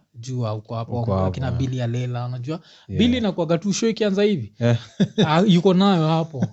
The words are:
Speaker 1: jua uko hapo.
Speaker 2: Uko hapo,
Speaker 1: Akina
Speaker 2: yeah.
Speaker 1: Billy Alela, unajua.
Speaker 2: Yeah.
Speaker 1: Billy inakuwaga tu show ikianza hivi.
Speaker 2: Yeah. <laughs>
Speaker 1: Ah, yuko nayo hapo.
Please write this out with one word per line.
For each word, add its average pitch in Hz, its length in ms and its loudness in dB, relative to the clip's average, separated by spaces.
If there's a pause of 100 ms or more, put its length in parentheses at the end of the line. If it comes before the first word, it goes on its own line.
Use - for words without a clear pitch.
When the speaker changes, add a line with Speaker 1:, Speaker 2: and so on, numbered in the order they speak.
(140)
Speaker 1:
jua 117 400 -6
uko 110 200 -10
hapo. 113 280 -6
Speaker 2:
Uko 104 120 -2
hapo, 95 120 0
Speaker 1:
Akina 131 200 -4
Speaker 2:
yeah. 123 120 -4
Speaker 1:
Billy 127 240 -4
Alela, 123 440 -4
unajua. 127 340 -8 (280)
Speaker 2:
Yeah. 107 100 -4
Speaker 1:
Billy 240 200 2
inakuwaga 180 400 0
tu 202 140 -2
show 226 160 0
ikianza 208 340 0
hivi. 180 360 0
Speaker 2:
Yeah. 117 200 2 (200)
<laughs> 196 280 2
Speaker 1:
Ah, 156 140 4
yuko 185 340 4
nayo 180 340 4
hapo. 160 440 -2